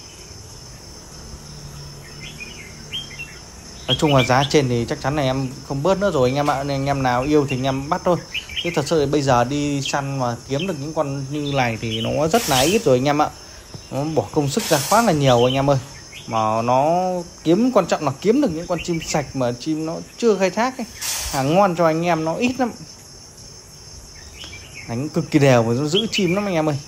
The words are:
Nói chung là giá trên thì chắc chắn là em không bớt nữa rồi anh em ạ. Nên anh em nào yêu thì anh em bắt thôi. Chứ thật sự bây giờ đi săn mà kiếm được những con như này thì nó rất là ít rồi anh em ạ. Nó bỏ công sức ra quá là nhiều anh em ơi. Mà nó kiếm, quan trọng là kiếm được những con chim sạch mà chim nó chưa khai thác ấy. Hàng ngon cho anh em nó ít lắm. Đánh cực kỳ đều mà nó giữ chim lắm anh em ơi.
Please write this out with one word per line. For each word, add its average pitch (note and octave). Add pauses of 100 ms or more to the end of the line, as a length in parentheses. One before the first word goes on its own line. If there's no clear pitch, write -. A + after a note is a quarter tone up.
(3750)
Nói D3
chung D3
là B2+
giá B2+
trên C#3+
thì A#2
chắc D3
chắn C#3+
là D3+
em C3 (200)
không C#3+
bớt F#3
nữa G3+
rồi C3
anh C3+
em D3
ạ. C#3
Nên C#3
anh C3+
em C#3
nào B2
yêu D3
thì C3
anh B2+
em C3+
bắt F3+
thôi. F3 (460)
Chứ F3
thật C#3+
sự D3+
bây D3
giờ B2
đi C#3+
săn C#3
mà A#2+ (120)
kiếm C#3+
được F3+
những D#3
con C#3
như C#3+
này A#2+
thì A2+
nó B2+
rất A3+
là C3
ít F#3
rồi B2+
anh C3+
em D3
ạ. - (600)
Nó C3+
bỏ D#3
công D3
sức G#3+
ra D3+ (120)
quá A3
là A3
nhiều B2+
anh C3
em C3+
ơi. C#3 (480)
Mà A2+
nó D3+ (340)
kiếm, G#3
quan G3
trọng D#3
là C#3
kiếm A3+
được C4
những E3
con F3
chim E3+
sạch C#3+
mà B2
chim D#3
nó E3 (220)
chưa A3
khai F#3
thác A#3+
ấy. A3+ (460)
Hàng C#3
ngon F#3
cho E3+
anh D#3+
em E3
nó E3
ít B3
lắm. B3 (2250)
Đánh B2
cực D#3+
kỳ D#3
đều C3
mà A#2
nó C#3+
giữ G3+
chim F3+
lắm G#3
anh F#3+
em D#3
ơi. D3 (120)